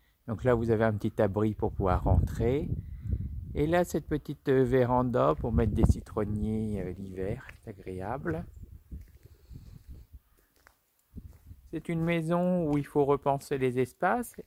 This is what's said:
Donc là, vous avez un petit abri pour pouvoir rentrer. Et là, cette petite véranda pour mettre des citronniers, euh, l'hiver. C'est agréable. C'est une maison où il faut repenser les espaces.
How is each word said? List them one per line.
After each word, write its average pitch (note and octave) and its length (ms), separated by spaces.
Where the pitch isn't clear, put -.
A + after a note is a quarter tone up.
Donc A2+ 160
là, B2+ 100
vous A#2 160
avez A2 140
un A2 100
petit A2 260
abri G#2 320
pour G#2 200
pouvoir F2+ 320
rentrer. A#2 640
Et D3 120
là, F3 180
cette E3+ 220
petite D3+ 420
véranda B2+ 840
pour B2+ 180
mettre A2+ 220
des A2 100
citronniers, G#2+ 960
euh, F2+ 120
l'hiver. F#2+ 540
C'est - 100
agréable. A2 800
C'est E3 200
une E3 100
maison E3+ 640
où D3 120
il C#3+ 80
faut D3 180
repenser C#3 540
les B2+ 200
espaces. F#3+ 560